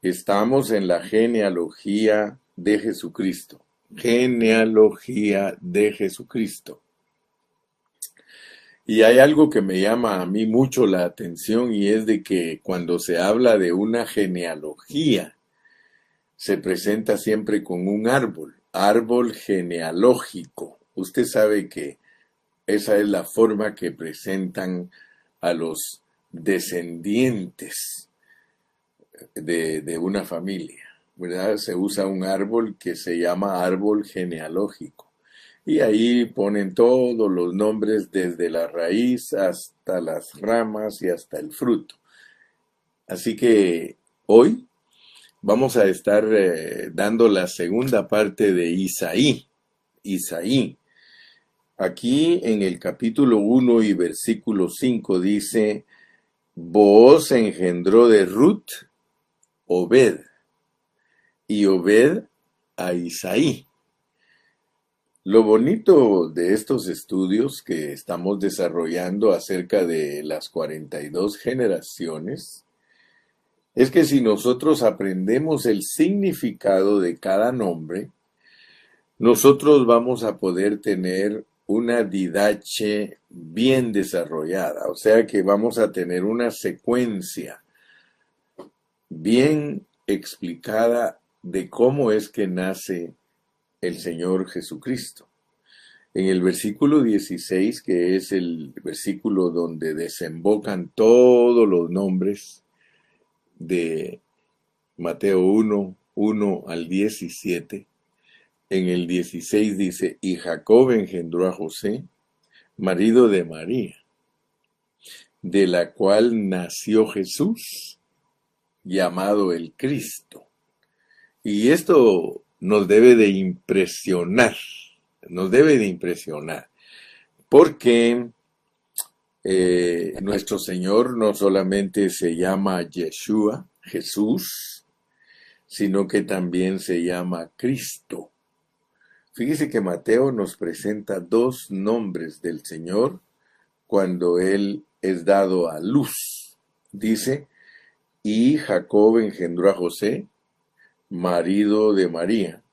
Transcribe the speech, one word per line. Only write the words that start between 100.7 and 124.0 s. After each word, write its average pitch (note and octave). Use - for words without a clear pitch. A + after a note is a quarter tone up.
todos A#2+
los E2+
nombres F#2+
de E2
Mateo F2+
uno, G2+
uno G#2
al E2+
diecisiete, F#2+
en F#2
el F2+
dieciséis F2+
dice, F#2
"Y F#2
Jacob F2+
engendró F2+
a F#2
José, G2+
marido G#2+
de F#2+
María, E2+
de G2
la F2
cual A2
nació F#2+
Jesús, -
llamado F#2
el E2
Cristo". -
Y G#2+
esto C3
nos G2
debe A#2
de A2
impresionar, F#2+